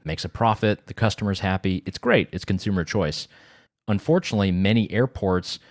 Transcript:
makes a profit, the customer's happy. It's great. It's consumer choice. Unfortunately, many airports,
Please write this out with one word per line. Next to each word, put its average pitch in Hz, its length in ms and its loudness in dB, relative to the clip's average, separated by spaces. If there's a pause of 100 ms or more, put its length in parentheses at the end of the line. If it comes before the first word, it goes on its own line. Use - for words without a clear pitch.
makes 78 200 -6
a 85 40 -6
profit, 110 580 0
the - 80 -14
customer's 104 460 0
happy. 95 460 0
It's - 120 -8
great. 202 340 2
It's 92 120 -6
consumer 95 400 0
choice. 80 440 -4 (580)
Unfortunately, 107 640 0
many 98 400 2
airports, 98 680 0 (100)